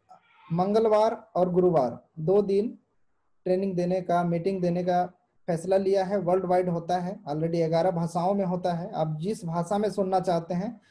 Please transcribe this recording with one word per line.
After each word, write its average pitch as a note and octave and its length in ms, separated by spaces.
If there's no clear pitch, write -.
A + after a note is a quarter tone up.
मंगलवार G#3+ 840
और F3+ 140
गुरुवार E3+ 580
दो F#3 240
दिन G3+ 360
training F#3 320
देने F3 260
का, F3 220
meeting F3 380
देने F3 220
का F3+ 280
फैसला F3+ 300
लिया G3 280
है। G3 140
वर्ल्ड F3+ 260
वाइड F3+ 240
होता E3+ 300
है, F3+ 220
already D#3+ 480
ग्यारह E3 220
भाषाओं E3+ 440
में G3 100
होता F3+ 280
है। F3 200
आप D#3 280
जिस G#3 240
भाषा E3+ 340
में G#3+ 120
सुनना F#3+ 300
चाहते F3 340
हैं, G#3 260